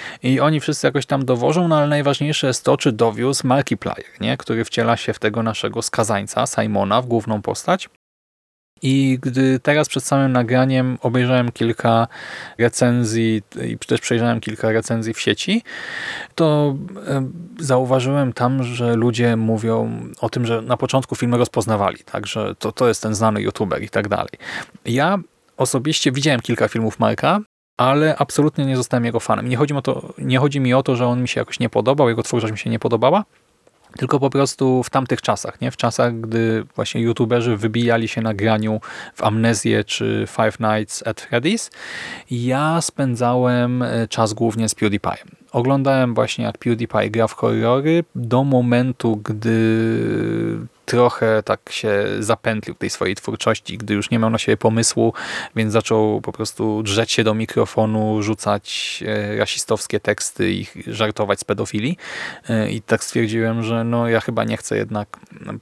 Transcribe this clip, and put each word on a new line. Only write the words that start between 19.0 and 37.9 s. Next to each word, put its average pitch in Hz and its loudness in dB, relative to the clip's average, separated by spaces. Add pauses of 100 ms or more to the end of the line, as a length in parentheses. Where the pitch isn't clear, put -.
mówią 113 0 (200)
o 117 -2
tym, 120 -2
że 113 -2
na 120 0
początku - 0
filmy 120 0
rozpoznawali, 107 0
tak, - -8
że 104 -4
to, - -6
to 123 2
jest 110 0
ten 110 -2
znany 104 0
youtuber 101 -2
i 101 -10
tak 104 -2
dalej. - -2 (520)
Ja 147 0 (380)
osobiście 135 0
widziałem 139 2
kilka - 0
filmów - -2
Marka, 143 2 (360)
ale 143 2
absolutnie 147 0
nie 131 0
zostałem 120 0
jego 117 0
fanem. 113 0
Nie 127 0
chodzi 147 2
mi 139 0
o 131 -4
to, 135 -4
nie 131 2
chodzi 139 2
mi 123 4
o 135 6
to, 131 0
że 123 0
on 123 0
mi 120 -2
się - -2
jakoś - -4
nie 120 0
podobał, 127 4
jego 113 0
twórczość 110 -2
mi 104 -6
się 120 -4
nie 113 -2
podobała, 123 2 (760)
tylko 127 0
po 135 2
prostu 131 2
w - -6
tamtych 131 0
czasach, - -2
nie? 123 -2
W - -10
czasach, 120 0
gdy 113 0 (120)
właśnie 117 -2
youtuberzy 117 2
wybijali 113 0